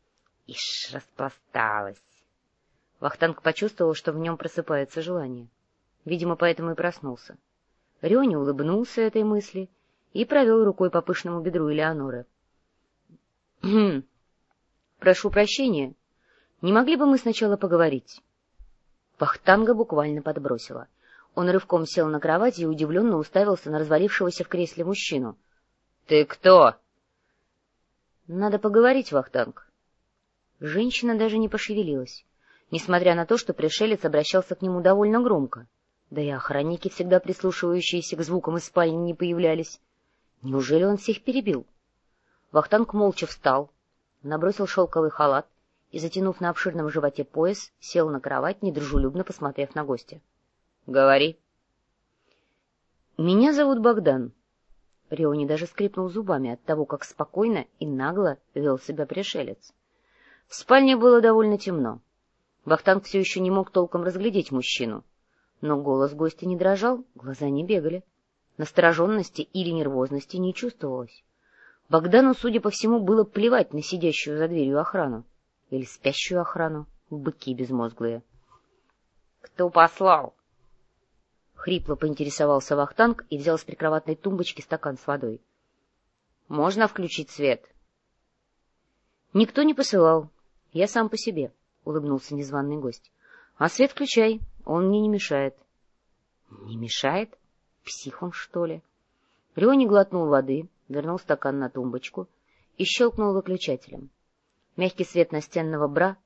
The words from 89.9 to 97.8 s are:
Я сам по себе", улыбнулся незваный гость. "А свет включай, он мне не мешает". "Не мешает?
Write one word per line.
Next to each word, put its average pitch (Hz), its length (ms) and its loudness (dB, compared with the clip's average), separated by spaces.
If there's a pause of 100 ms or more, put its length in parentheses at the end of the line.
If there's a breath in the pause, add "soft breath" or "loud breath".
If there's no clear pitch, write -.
Я 180 160 0
сам 226 180 0
по 220 80 -6
себе", 165 380 -6 (340)
улыбнулся 147 480 -4
незваный 143 420 -6
гость. 131 340 -10 (460 soft breath)
"А 156 120 0
свет 269 220 2
включай, 226 500 0 (240)
он 175 240 0
мне 208 120 2
не 214 80 0
мешает". 139 460 -2 (920)
"Не 107 280 -16
мешает? 135 600 -4 (460)